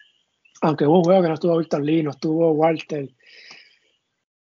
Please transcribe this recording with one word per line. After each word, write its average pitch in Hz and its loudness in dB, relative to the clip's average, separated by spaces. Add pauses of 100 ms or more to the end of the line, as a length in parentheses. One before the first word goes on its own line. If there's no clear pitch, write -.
(600)
aunque 151 0
hubo 156 4
un 180 4
juego 185 4
que 170 0
no 160 -2
estuvo 170 -2
Víctor 156 -4
Lee, 156 -2
no 147 -4
estuvo 160 -2
Walter, 156 -4 (1500)